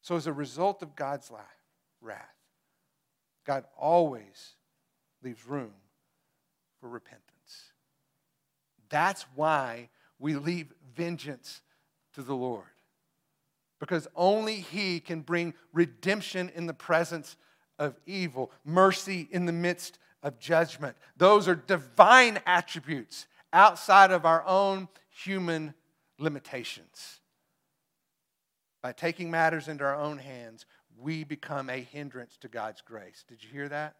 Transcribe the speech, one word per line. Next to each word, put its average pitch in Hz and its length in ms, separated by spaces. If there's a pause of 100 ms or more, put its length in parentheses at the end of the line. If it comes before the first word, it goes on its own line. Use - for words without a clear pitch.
So 175 120
as 156 100
a 156 80
result 147 480
of 147 140
God's 143 340
la-, 110 100 (600)
wrath, 110 340 (1080)
God 135 200 (120)
always 143 800 (640)
leaves 113 240
room 123 300 (1040)
for 127 100
repentance. - 800 (1200)
That's 170 320 (140)
why 135 540 (280)
we 151 160
leave 151 400 (220)
vengeance 156 680 (520)
to 139 100
the 131 120
Lord. 123 300 (1120)
Because 151 360
only 214 400
he 185 440
can 160 220
bring 170 320 (180)
redemption 180 760
in 170 160
the 165 80
presence 165 640 (400)
of 147 300
evil, 165 440 (140)
mercy 185 680
in 180 140
the 170 80
midst 175 460 (240)
of 139 160
judgment. 160 580 (180)
Those 196 320
are 180 80
divine 208 920
attributes 160 800 (260)
outside 190 580
of 170 140
our 165 200
own 190 440 (200)
human 165 680 (420)
limitations. 131 1000 (1600)
By 123 120
taking 170 360
matters 160 380
into 147 160
our 139 120
own 147 220
hands, 120 480 (340)
we 156 240
become 143 460
a 131 80
hindrance 127 600
to 131 100
God's 110 340
grace. 104 460
Did 113 160
you 113 80
hear 143 180
that? 151 300